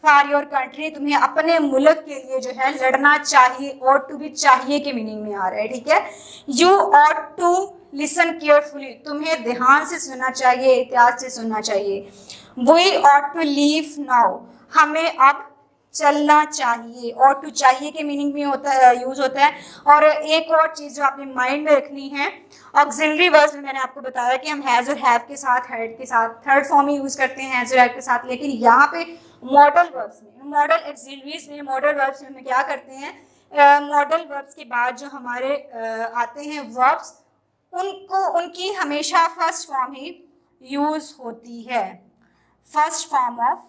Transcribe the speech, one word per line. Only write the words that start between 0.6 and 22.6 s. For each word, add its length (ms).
तुम्हें 220
अपने 420
मुल्क 500
के 60
लिए 260
जो 100
है 360
लड़ना 320
चाहिए, 680
ought 220
to 40
भी 140
चाहिए 520
के 120
meaning 300
में 120
आ 140
रहा 120
है, 80
ठीक 200
है। 220
You 140
ought 720
to 100
listen 340
carefully, 720
तुम्हें 380
ध्यान 420
से 120
सुनना 320
चाहिए, 440
एहतियात 460
से 100
सुनना 300
चाहिए। 520
We 420
ought 340
to 80
leave 680
now, 260
हमें 420
अब 380
चलना 500
चाहिए। 680
ought 180
to 60
चाहिए 400
के 120
meaning 320
में 100
होता 260
है, 320
यूज़ 200
होता 220
है। 100
और 180
एक 460
और 240
चीज़ 200
जो 100
आपने 200
mind 440
में 80
रखनी 320
है, 240